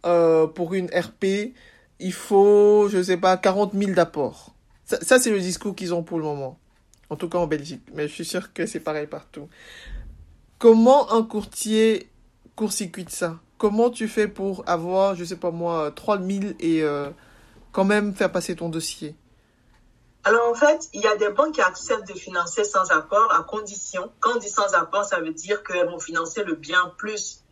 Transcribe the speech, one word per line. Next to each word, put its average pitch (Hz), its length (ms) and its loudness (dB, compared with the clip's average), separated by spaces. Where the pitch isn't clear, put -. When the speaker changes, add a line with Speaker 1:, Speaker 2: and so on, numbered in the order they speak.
Speaker 1:
euh, 165 420 4
pour 170 260 -6
une 185 140 -2
R - 240 -2
P, 202 420 -2
il 185 140 -6
faut, 208 760 6
je 190 140 0
sais 180 140 0
pas, 185 180 4
quarante 196 380 0
mille 196 200 -2
d'apport. » 165 600 -2
Ça, - 160 -4
ça, 262 180 6
c'est 233 120 0
le 202 100 0
discours 185 340 -6
qu'ils 180 180 -6
ont 170 100 -2
pour 170 140 -8
le 156 60 -4
moment. 143 340 -8
En 151 80 -8
tout 180 100 -8
cas 175 120 -2
en 170 80 0
Belgique. 151 360 -6
Mais 147 140 -6
je 151 60 -10
suis - 100 -12
sûre - 300 -8
que 170 120 -6
c'est - 140 -10
pareil 151 280 -6
partout. 147 420 -16
Comment 233 520 8
un 226 120 4
courtier 220 840 0
court-circuite 196 540 -6
ça ? 165 260 -6
Comment 220 320 2
tu 233 180 -6
fais 214 200 0
pour 196 400 -6
avoir, 185 480 0
je 175 100 -10
sais 175 100 -10
pas 170 160 -4
moi, 165 440 -4
trois 208 220 -2
mille 196 420 -4
et, 165 240 0
euh, 143 260 -4
quand 190 120 0
même 208 300 0
faire 185 160 0
passer 175 240 -4
ton 170 140 -8
dossier ? 156 460 -8
Speaker 2:
Alors 233 260 2
en 233 40 0
fait, 302 400 2
il 202 80 -8
y 220 60 0
a 208 80 2
des 208 140 0
banques 302 260 0
qui 226 60 0
acceptent - 460 -4
de - 100 -16
financer 180 460 -4
sans 180 280 0
apport 202 420 2
à - 100 0
condition. 202 760 -10
Quand 240 160 0
on 233 40 -2
dit - 100 -10
sans 202 260 -2
apport, 190 280 0
ça 190 160 -2
veut 160 140 -6
dire 202 300 -6
qu'elles 180 260 -2
vont 170 100 -10
financer 165 440 -6
le 175 100 -4
bien 151 440 -2
plus - 420 -10